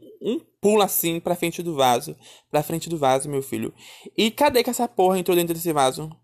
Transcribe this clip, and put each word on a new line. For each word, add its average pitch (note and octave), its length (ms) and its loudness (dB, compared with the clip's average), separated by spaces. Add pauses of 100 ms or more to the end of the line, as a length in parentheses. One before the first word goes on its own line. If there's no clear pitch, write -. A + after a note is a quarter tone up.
(200)
um A#3+ 200 -4 (200)
pulo G#3 220 4
assim E3+ 380 0
pra F3 160 -2
frente F3 260 -4
do E3+ 120 -6
vaso, C3+ 420 2 (340)
pra D3+ 120 0
frente E3 260 -6
do E3 100 -4
vaso, C3+ 300 2
meu C#3 140 -2
filho. A2+ 300 -6 (440)
E G#3+ 140 2
cadê C4+ 320 2
que B3 80 -4
essa A#3+ 180 -2
porra F#3+ 300 2
entrou F3+ 180 0
dentro E3+ 180 0
desse E3+ 180 -4
vaso? D3 380 0 (120)